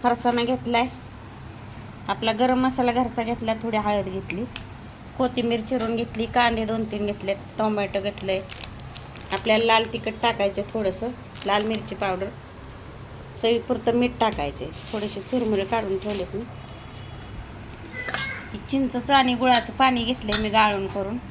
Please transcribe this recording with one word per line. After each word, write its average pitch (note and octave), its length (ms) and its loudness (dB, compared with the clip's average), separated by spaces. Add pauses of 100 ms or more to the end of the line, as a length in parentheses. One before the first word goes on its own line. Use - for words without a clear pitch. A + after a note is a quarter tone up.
फरसाणा A#3+ 400 4
घेतलाय, A#3+ 420 2 (1200)
आपला A3 240 2
गरम B3+ 280 6
मसाला B3+ 320 4
घरचा A#3+ 320 2
घेतला, A3+ 300 0
थोडी A3 240 0
हळद G#3 280 2
घेतली, F#3+ 380 -4 (760)
कोथिंबीर A#3 440 0
चिरून A3+ 340 0
घेतली, A3+ 300 -2
कांदे A#3 400 4
दोन A3+ 180 0
तीन G#3 220 -2
घेतलेत, G3 300 -2 (220)
टोमॅटो G#3 440 2
घेतले. F#3+ 380 -2 (920)
आपल्याला A3 340 4
लाल A3+ 280 6
तिखट A3 280 -6
टाकायचं G3+ 400 2
थोडंसं, G#3+ 480 -2 (360)
लाल G3+ 180 4
मिरची G#3+ 320 -2
पावडर, F#3+ 340 -2 (1120)
चवीपुरतं A#3 500 2
मीठ A#3+ 280 4
टाकायचे, D3 500 0 (220)
थोडेसे G#3 300 -4
चुरमुरे G#3+ 440 2
काढून G3+ 320 0
ठेवलेत G3 380 -4
मी. A3 80 -4 (2000)
ही G#3 60 -8 (120)
चिंचचं C4 420 2
आणि B3+ 200 8
गुळाचं A#3+ 400 4
पाणी B3+ 300 6
घेतलंय A3 340 0
मी G#3+ 120 0
गाळून G3+ 380 4
करून. G3+ 300 -2 (120)